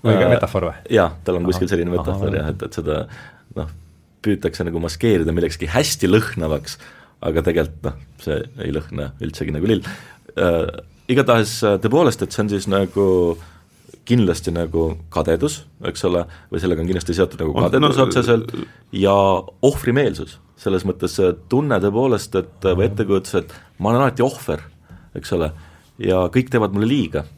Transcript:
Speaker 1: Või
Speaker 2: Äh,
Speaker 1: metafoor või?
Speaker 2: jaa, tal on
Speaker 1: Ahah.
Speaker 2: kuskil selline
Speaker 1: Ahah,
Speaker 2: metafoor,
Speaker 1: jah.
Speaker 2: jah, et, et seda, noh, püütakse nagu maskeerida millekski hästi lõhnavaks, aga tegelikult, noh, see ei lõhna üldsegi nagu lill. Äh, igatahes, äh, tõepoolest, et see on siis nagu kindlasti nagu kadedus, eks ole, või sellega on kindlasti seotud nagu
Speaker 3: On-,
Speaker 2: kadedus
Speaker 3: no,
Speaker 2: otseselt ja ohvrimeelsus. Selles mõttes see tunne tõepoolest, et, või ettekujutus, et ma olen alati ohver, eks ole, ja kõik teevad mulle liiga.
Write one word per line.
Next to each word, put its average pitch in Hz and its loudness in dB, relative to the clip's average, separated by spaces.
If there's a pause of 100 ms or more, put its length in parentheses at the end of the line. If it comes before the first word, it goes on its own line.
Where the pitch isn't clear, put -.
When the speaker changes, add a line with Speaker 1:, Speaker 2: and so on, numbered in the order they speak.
Speaker 1:
Või 110 4
Speaker 2:
Äh, 92 4
Speaker 1:
metafoor 87 2
või? 80 -4 (240)
Speaker 2:
jaa, 85 4 (100)
tal 90 0
on 85 -2
Speaker 1:
Ahah. 92 2
Speaker 2:
kuskil 90 0
selline 87 0
Speaker 1:
Ahah, 90 0
Speaker 2:
metafoor, 95 -2
Speaker 1:
jah. 78 -2
Speaker 2:
jah, 76 -4
et, - -10
et - -8
seda, 78 -2 (640)
noh, 80 -6 (580)
püütakse 90 0
nagu 82 -4
maskeerida 82 0
millekski 80 -2
hästi 117 0
lõhnavaks, 87 0 (500)
aga 80 0
tegelikult, 82 -2
noh, - -8 (240)
see 76 -4 (240)
ei 73 -6
lõhna 73 -8 (100)
üldsegi 76 -8
nagu 85 0
lill. 107 2 (480)
Äh, 85 2 (480)
igatahes, 117 2 (100)
äh, 101 4
tõepoolest, 127 2
et - -12
see - -2
on 104 0
siis 98 -2
nagu 98 2 (1040)
kindlasti 98 2
nagu 82 0 (260)
kadedus, 85 0 (260)
eks 90 -6
ole, 87 0 (260)
või 85 -4
sellega 87 0
on 85 -2
kindlasti 85 -2
seotud 87 0
nagu 78 -2
Speaker 3:
On-, 85 2
Speaker 2:
kadedus 143 2
Speaker 3:
no, 131 4
Speaker 2:
otseselt 117 2 (480)
ja 98 4 (480)
ohvrimeelsus. 123 0 (180)
Selles 95 -2
mõttes 90 -4
see 92 4 (180)
tunne 131 2
tõepoolest, 104 0
et, - -10
või 95 2
ettekujutus, 101 -2
et - -4 (220)
ma 101 0
olen 123 2
alati 120 0
ohver, - -6 (480)
eks - -10
ole, 78 -2 (480)
ja 92 2 (100)
kõik 127 2
teevad 107 0
mulle 104 0
liiga. 98 -2 (140)